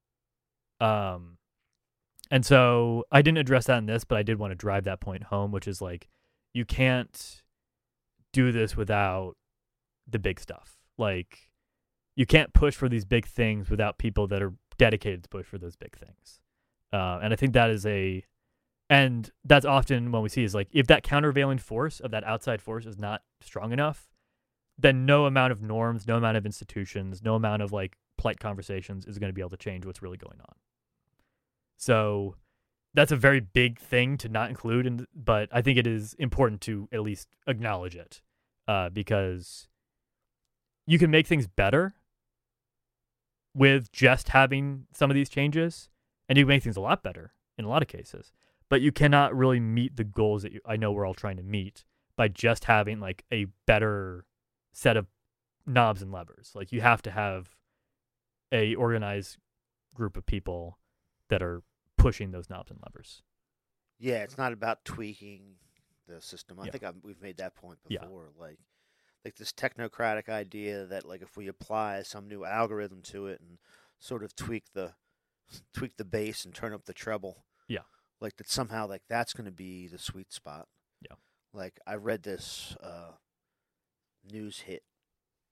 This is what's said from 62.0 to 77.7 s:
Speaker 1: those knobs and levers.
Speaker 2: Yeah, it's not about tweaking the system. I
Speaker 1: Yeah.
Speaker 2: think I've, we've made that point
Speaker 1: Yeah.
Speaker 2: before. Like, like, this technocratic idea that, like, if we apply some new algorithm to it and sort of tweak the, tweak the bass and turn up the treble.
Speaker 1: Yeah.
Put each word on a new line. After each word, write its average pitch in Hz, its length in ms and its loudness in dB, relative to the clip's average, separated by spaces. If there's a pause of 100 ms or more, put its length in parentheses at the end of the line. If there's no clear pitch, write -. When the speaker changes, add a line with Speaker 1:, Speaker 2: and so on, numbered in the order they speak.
Speaker 1:
those 90 180 -14
knobs 92 220 -16
and - 120 -20
levers. - 380 -20 (800)
Speaker 2:
Yeah, 117 240 -4
it's 117 140 -14
not 131 140 -4
about 113 320 -6
tweaking 101 720 -16 (520)
the 85 140 -20
system. - 380 -20
I 98 60 -16
Speaker 1:
Yeah. 104 60 -12
Speaker 2:
think 131 120 -14
I've, 90 200 -16
we've 95 180 -20
made 95 160 -18
that 92 180 -14
point 90 320 -20
Speaker 1:
Yeah. 95 140 -10
Speaker 2:
before. 82 340 -20
Like, 80 240 -20 (640)
like, 107 120 -18
this - 180 -16
technocratic 113 760 -6
idea 104 580 -10
that, 92 200 -12
like, 90 160 -18
if - 160 -20
we 101 100 -16
apply 101 540 -8
some 101 260 -18
new 101 160 -16
algorithm 104 600 -6
to 98 240 -14
it 95 120 -14
and 87 180 -20 (420)
sort 117 220 -12
of 104 140 -16
tweak - 380 -12
the, 90 220 -10 (760)
tweak - 240 -12
the 110 80 -12
bass 107 400 -8
and 87 100 -20
turn 110 200 -12
up 104 120 -18
the 90 80 -18
treble. 98 520 -12 (240)
Speaker 1:
Yeah. 98 140 -10 (360)